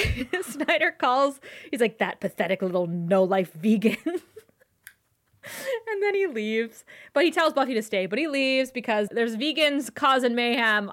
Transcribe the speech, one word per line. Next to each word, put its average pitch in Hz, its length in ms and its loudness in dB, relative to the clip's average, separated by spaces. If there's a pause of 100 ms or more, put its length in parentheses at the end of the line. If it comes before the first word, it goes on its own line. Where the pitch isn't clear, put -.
(140)
<laughs> 262 280 -4
Snyder 311 500 0
calls. 277 480 0 (300)
He's 240 120 -2
like, 220 180 0
"That 190 200 -2
pathetic 185 440 -2
little 180 240 0
no-life 180 680 2
vegan." 214 440 2
<laughs> 339 240 -4 (1700)
And 403 100 -2
then 403 140 0
he 392 100 2
leaves. 226 600 -4 (280)
But 294 120 4
he 320 60 4
tells 320 200 2
Buffy 269 220 0
to 220 100 0
stay, 190 220 -2
but 190 120 -4
he 320 120 -2
leaves 262 420 0
because 214 400 -2
there's 233 240 -2
vegans 285 580 0
causing 262 420 2
mayhem 233 580 2